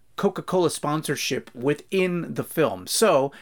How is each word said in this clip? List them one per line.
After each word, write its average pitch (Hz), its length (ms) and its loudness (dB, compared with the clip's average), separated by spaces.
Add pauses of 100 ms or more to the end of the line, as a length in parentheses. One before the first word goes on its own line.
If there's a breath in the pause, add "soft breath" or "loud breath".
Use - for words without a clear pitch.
(160)
Coca-Cola 185 520 0
sponsorship 147 840 -4
within 170 800 -2
the - 80 -2
film, 101 460 -2
so, 143 420 4 (120)